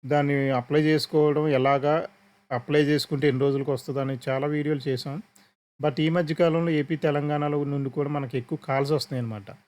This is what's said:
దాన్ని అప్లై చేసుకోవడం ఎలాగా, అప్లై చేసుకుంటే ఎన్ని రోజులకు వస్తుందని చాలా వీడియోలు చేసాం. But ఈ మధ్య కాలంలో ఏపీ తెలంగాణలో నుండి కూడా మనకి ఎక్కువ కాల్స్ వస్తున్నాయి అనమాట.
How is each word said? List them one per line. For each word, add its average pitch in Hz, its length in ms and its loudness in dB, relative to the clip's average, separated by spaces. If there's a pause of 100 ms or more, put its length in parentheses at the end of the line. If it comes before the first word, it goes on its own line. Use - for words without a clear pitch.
దాన్ని 143 440 2
అప్లై 135 320 2
చేసుకోవడం 151 680 2
ఎలాగా, 139 600 2 (440)
అప్లై 143 300 0
చేసుకుంటే 147 460 2
ఎన్ని 131 140 2
రోజులకు 139 320 0
వస్తుందని 135 460 -4 (100)
చాలా 135 180 -2
వీడియోలు 147 420 -2
చేసాం. 139 340 -6 (600)
But 151 180 0
ఈ 156 80 2
మధ్య 165 260 0
కాలంలో 170 360 2
ఏపీ 151 240 0
తెలంగాణలో 147 680 0
నుండి 143 260 -2
కూడా 143 200 -4
మనకి 139 280 -4
ఎక్కువ 127 260 -6
కాల్స్ 139 280 0
వస్తున్నాయి 135 320 -2
అనమాట. 107 280 -10 (160)